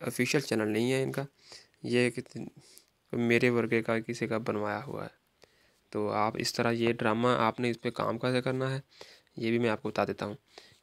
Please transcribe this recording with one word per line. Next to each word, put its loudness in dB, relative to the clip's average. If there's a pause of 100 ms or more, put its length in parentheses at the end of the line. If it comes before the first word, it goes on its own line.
ऑफिशियल 0
चैनल 0
नहीं 2
है 2
इनका, -4 (600)
ये 2
कित-, -10 (640)
मेरे 4
वर्गे 2
का 0
किसी -4
का -2
बनवाया -2
हुआ -8
है। -12 (840)
तो -2
आप 0
इस -2
तरह 2
ये 2
ड्रामा 2
आपने 2
इस -4
पे -4
काम -2
कैसे 2
करना -2
है, -4 (540)
ये -2
भी 4
मैं 4
आपको -2
बता 2
देता -4
हूँ -8 (460)